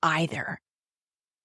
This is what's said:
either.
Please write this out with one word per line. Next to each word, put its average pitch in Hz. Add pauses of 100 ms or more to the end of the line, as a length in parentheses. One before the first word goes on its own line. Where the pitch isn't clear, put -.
either. 160 (880)